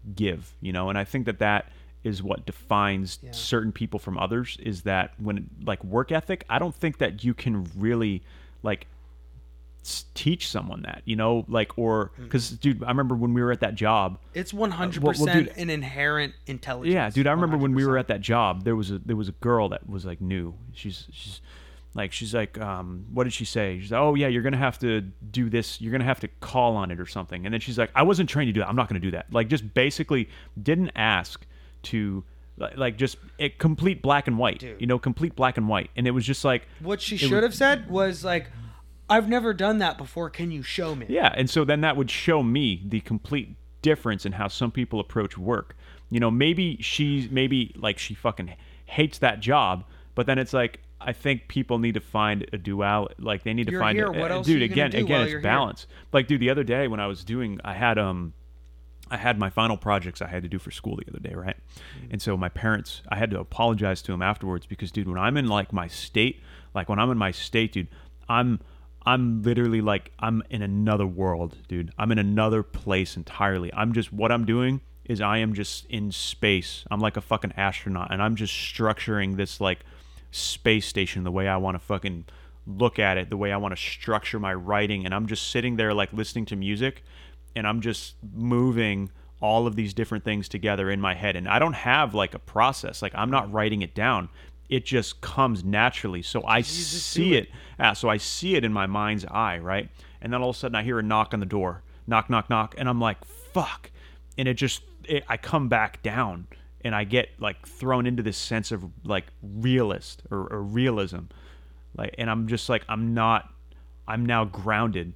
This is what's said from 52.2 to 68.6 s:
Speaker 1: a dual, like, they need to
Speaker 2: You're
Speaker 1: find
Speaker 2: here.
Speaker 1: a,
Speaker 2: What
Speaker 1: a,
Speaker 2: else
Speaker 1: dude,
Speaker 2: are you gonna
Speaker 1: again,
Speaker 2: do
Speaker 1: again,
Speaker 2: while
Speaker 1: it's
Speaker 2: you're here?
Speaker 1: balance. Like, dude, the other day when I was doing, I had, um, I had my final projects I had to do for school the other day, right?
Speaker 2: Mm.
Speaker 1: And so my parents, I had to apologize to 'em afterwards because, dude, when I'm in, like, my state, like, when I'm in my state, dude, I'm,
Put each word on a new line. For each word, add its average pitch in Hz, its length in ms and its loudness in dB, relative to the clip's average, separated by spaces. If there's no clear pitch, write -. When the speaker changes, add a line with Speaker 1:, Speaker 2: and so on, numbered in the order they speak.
Speaker 1:
a 107 60 -6
dual, 101 520 0
like, 101 240 -4
they 110 100 -2
need 117 140 0
to - 40 -2
Speaker 2:
You're 185 80 -2
Speaker 1:
find 110 180 2
Speaker 2:
here. 214 100 2
Speaker 1:
a, 185 40 -2
Speaker 2:
What 165 200 -2
Speaker 1:
a, - 20 0
Speaker 2:
else 185 120 -2
Speaker 1:
dude, 156 120 6
Speaker 2:
are 123 80 4
you - 20 0
gonna 143 200 2
Speaker 1:
again, - 40 -2
Speaker 2:
do - 140 0
Speaker 1:
again, - 100 -2
Speaker 2:
while 127 80 4
Speaker 1:
it's 151 80 0
Speaker 2:
you're 151 80 -4
here? 151 40 -6
Speaker 1:
balance. 113 440 0
Like, 135 160 4
dude, 139 140 4
the 120 80 4
other 139 160 2
day 127 240 2
when 110 100 -4
I 101 80 -2
was 92 160 -6
doing, 107 400 -4
I 101 100 -8
had, 113 240 2
um, 90 360 0
I 127 60 -4
had 117 240 0
my 104 100 0
final 113 280 2
projects 98 440 0
I 90 60 -6
had 90 160 -6
to 87 60 -8
do 92 100 -4
for - 120 -12
school - 260 -6
the - 120 -10
other - 100 -12
day, - 160 -8
right? 90 200 -6
Speaker 2:
Mm. 123 80 -14
Speaker 1:
And 107 100 -6
so 101 140 0
my 90 140 -2
parents, - 580 -2
I 104 80 -2
had 110 160 0
to 92 80 -2
apologize 104 640 2
to 95 100 -4
'em 90 80 -2
afterwards 92 440 -2
because, 98 260 -8
dude, 101 160 -2
when 90 100 -2
I'm 117 200 2
in, 131 100 2
like, 104 240 0
my 90 160 -2
state, - 540 0
like, 95 140 -2
when 104 100 0
I'm 123 100 4
in 123 80 0
my 98 140 0
state, 113 400 0
dude, 90 160 -2
I'm, 120 320 2